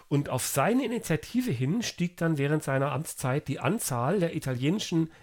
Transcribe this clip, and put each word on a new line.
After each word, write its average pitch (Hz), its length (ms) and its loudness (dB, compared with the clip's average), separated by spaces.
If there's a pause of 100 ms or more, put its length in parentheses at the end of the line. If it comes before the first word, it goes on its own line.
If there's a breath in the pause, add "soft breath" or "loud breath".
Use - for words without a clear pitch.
Und 147 180 2
auf 127 180 -2
seine 202 380 2
Initiative 233 680 -2
hin 139 300 0
stieg - 360 -2
dann 165 200 2
während 147 260 2
seiner 139 280 0
Amtszeit 139 560 -2
die - 140 -4
Anzahl 139 580 0
der 170 160 0
italienischen 160 760 0 (140)